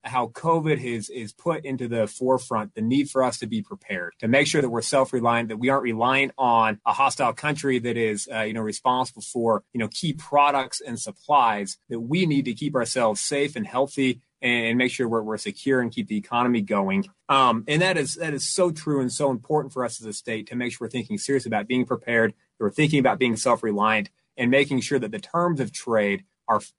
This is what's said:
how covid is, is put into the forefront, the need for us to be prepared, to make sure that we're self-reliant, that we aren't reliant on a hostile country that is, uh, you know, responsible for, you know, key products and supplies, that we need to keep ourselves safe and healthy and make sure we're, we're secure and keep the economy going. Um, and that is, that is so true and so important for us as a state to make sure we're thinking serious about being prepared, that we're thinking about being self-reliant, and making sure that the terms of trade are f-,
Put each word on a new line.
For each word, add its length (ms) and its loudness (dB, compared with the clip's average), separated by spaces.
how 200 -2
covid 580 0
is, 240 -6
is 240 -10
put 320 -6
into 240 -6
the 180 0
forefront, 680 -2
the 80 -4
need 260 2
for 140 0
us 160 0
to 80 -8
be 160 -4
prepared, 560 -10
to 100 -4
make 180 4
sure 140 2
that 80 0
we're 140 -2
self-reliant, 680 0
that 80 -8
we 140 0
aren't 120 2
reliant 540 2
on 480 4
a 80 2
hostile 400 2
country 460 -2
that 180 -2
is, 340 -2
uh, 100 -4
you 120 -4
know, 80 -4
responsible 640 -2
for, 500 0
you 80 -4
know, 80 -2
key 240 -4
products 680 0
and 180 -8
supplies, 800 0
that 120 -6
we 260 0
need 180 2
to 80 -4
keep 220 -6
ourselves 480 0
safe 340 -2
and 100 -4
healthy 540 0
and 340 2
make 160 2
sure 160 -2
we're, 140 0
we're 160 -4
secure 420 0
and 100 0
keep 180 -6
the 100 -2
economy 420 0
going. 480 0
Um, 360 4
and 140 2
that 160 2
is, 200 -2
that 180 -4
is 120 -6
so 260 2
true 280 -2
and 100 0
so 200 0
important 420 -2
for 140 -4
us 160 -10
as 40 -12
a 60 -10
state 360 -8
to 60 -12
make 180 -4
sure 100 -14
we're 80 -6
thinking 260 -4
serious 300 -2
about 200 -2
being 200 0
prepared, 460 0
that 300 -12
we're 60 0
thinking 300 2
about 200 4
being 180 2
self-reliant, 720 2
and 140 0
making 300 4
sure 180 -2
that 140 -4
the 60 -6
terms 420 0
of 120 -4
trade 520 0
are 100 2
f-, 220 -6